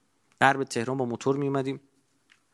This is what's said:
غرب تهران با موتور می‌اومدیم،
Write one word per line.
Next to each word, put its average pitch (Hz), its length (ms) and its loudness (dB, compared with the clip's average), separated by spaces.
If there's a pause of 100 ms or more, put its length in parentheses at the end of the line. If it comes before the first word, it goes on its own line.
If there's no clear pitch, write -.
(400)
غرب 135 240 4
تهران 127 320 -2
با 135 80 0
موتور 120 320 0
می‌اومدیم، 139 440 -4 (720)